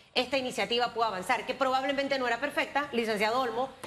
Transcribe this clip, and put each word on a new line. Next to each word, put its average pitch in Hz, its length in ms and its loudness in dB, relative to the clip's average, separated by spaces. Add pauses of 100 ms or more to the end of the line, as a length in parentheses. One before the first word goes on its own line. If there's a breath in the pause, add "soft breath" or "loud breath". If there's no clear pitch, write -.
(140 loud breath)
esta 247 240 0
iniciativa 233 540 0
pueda 226 160 2
avanzar, 202 380 0
que 254 80 -2
probablemente 269 640 0
no 254 80 0
era 233 140 2
perfecta, 285 520 0
licenciado 220 480 2
Olmo, 247 300 -2 (160)